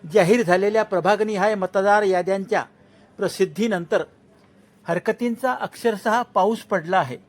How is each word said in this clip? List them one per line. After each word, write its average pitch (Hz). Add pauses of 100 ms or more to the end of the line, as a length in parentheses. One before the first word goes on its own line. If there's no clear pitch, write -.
(140)
जाहीर 208
झालेल्या 202
प्रभागनिहाय 208
मतदार 202
याद्यांच्या 185 (520)
प्रसिद्धीनंतर 185 (840)
हरकतींचा 233
अक्षरशः 220
पाऊस 214
पडला 185
आहे. 127 (120)